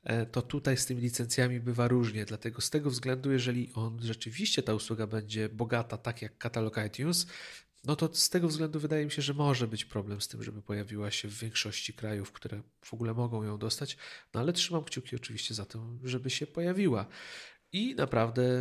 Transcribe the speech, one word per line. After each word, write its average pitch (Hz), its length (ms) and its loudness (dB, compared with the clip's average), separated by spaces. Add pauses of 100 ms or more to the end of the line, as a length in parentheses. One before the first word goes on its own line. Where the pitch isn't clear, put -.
e, 113 220 0
to 120 160 -2
tutaj 139 340 0
z - 100 0
tymi 123 140 -2
licencjami 123 600 2
bywa 120 280 2
różnie. 113 360 4
Dlatego 110 360 -6
z - 100 0
tego 147 200 2
względu, 131 420 0
jeżeli 123 420 2
on 113 280 -2
rzeczywiście, 117 600 0
ta 110 120 4
usługa 107 320 -2
będzie 107 420 -2
bogata, 117 500 0
tak - 240 -6
jak - 160 -12
katalog 110 380 0 (100)
iTunes, 165 400 0 (600)
no 147 100 2
to 160 180 0
z - 160 4
tego 170 180 4
względu 156 320 0
wydaje 151 240 2
mi 147 60 -2
się, 147 120 -2
że 139 120 0
może 139 340 4
być 110 160 -2
problem 101 360 -4
z - 80 -2
tym, 113 140 -8
żeby 107 200 -8
pojawiła 104 480 -4
się - 180 -4
w 104 100 -10
większości - 560 -2
krajów, 104 380 -4
które 107 300 -8 (220)
w - 100 -12
ogóle 113 200 0
mogą 117 280 0
ją 104 160 -2
dostać. 117 380 -2 (380)
No 110 60 2
ale 151 120 2
trzymam 170 320 2
kciuki - 320 -6
oczywiście 110 380 -6
za 101 120 -6
to, 113 200 -8 (180)
żeby 127 260 -2
się 147 160 -2
pojawiła. 175 600 2 (680)
I 233 220 0
naprawdę 123 500 4 (160)